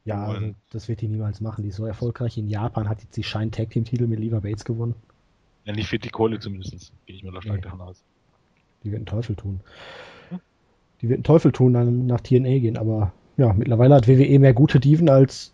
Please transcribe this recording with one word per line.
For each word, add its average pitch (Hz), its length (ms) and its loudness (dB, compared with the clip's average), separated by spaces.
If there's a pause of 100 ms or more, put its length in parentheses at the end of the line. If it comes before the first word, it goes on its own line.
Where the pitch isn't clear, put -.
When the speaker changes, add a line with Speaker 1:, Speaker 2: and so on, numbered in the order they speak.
Speaker 1:
Ja, 104 240 -6
also 98 180 -6
Speaker 2:
Und 104 100 -10 (140)
Speaker 1:
das - 180 -14
wird 113 140 -8
die 113 60 -6
niemals 107 340 -8
machen. 107 220 -10
Die 104 60 -8
ist 95 80 -12
so 110 100 -8
erfolgreich. 117 500 -8
In 107 100 -6
Japan 107 400 -6
hat 107 120 -6 (160)
die 107 80 -6
Shine 110 260 -6
Tag 113 220 -8
Team 113 140 -4
Titel 120 200 -4
mit 113 140 -4
Leva 110 220 -4
Bates 101 220 -8
gewonnen. 117 300 -8 (720)
Speaker 2:
Ja, 104 100 -10
nicht 104 140 -6
für 117 100 -6
die 120 120 -12
Kohle 110 300 -2
zumindest, 95 540 -14 (140)
gehe 95 80 -20
ich 95 80 -20
mal 92 80 -16 (100)
stark 104 140 -6
Speaker 1:
Nee. 90 60 -8
Speaker 2:
davon 92 200 -16
aus. 92 220 -20 (800)
Speaker 1:
Die 104 80 -8
wird 110 100 -8
den 98 60 -14
Teufel 107 280 -6
tun. 98 260 -10 (680)
Speaker 2:
Hm? 180 100 -14 (640)
Speaker 1:
Die 117 80 -4
wird 131 100 0
den 123 40 -10
Teufel 151 280 4
tun, 127 220 2
dann 120 320 0
nach 120 160 -2
T - 140 2
N 131 100 2
A 127 140 0
gehen, 113 180 -2
aber 110 360 -2 (240)
ja, 123 160 4
mittlerweile 120 420 4
hat 117 120 4
W 131 120 6
W 139 40 6
E 139 140 6
mehr 135 160 8
gute 139 260 4
Diven, 151 300 4
als, 135 440 4